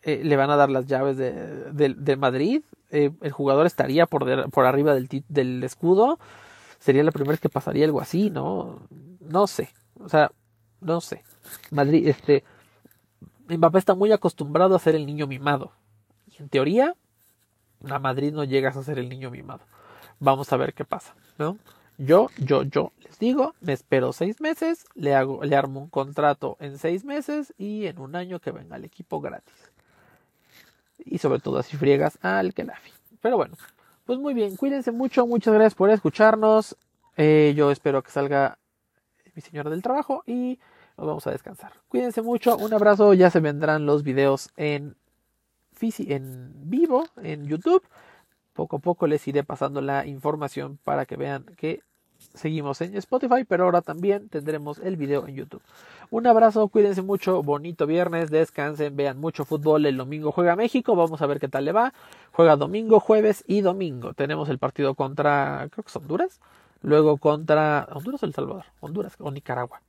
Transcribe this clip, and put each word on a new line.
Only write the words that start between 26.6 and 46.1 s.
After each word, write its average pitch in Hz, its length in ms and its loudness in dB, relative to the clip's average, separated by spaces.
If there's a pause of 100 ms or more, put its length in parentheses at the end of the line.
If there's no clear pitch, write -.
seis 180 260 -6
meses 294 540 -8
y 208 260 -8
en 175 140 -10
un 139 160 -14
año 180 240 -10
que - 120 -10
venga 160 260 -16
el - 80 -16
equipo 160 360 -12
gratis. - 500 -16 (1300)
Y - 220 -8
sobre 135 200 0
todo 131 200 -4
así - 180 -8
friegas 139 460 2
al 185 320 -2
Khelafi. - 360 -12 (300)
Pero 233 160 0
bueno, - 180 -4 (500)
pues 254 140 -4
muy 277 140 -6
bien, 208 220 -2
cuídense 277 360 -4
mucho, 247 360 0
muchas 233 260 2
gracias 214 220 6
por 190 140 4
escucharnos. 220 840 4 (420)
Eh, 151 380 6
yo 147 140 4
espero 139 320 0
que - 100 -16
salga 139 460 0 (800)
mi 160 60 -18
señora 151 280 -10
del 165 120 -6
trabajo 277 440 -4
y 247 340 -6 (380)
nos 156 100 -8
vamos 156 200 -6
a - 40 -4
descansar. - 400 -14 (160)
Cuídense 247 340 -4
mucho, 233 360 0
un 214 160 -4
abrazo, 208 400 6
ya 185 160 8
se 170 100 4
vendrán 151 460 0
los 147 180 2
videos 139 540 0
en 147 380 -6 (840)
fisi-, 220 320 -6